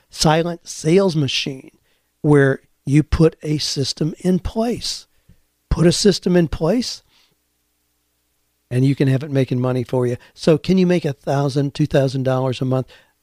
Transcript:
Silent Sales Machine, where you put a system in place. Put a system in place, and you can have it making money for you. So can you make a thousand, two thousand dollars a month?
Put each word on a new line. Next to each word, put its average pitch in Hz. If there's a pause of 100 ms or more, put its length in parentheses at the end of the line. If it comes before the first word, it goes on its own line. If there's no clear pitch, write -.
Silent 165
Sales 175
Machine, 139 (440)
where 139 (220)
you 143
put -
a 151
system -
in 180
place. - (640)
Put -
a 175
system 185
in 170
place, 202 (1700)
and 127
you 135
can 143
have 131
it 156
making 131
money 127
for 123
you. 120 (160)
So 160
can 190
you 180
make 175
a 139
thousand, 143
two 151
thousand 135
dollars 131
a 131
month? 131 (360)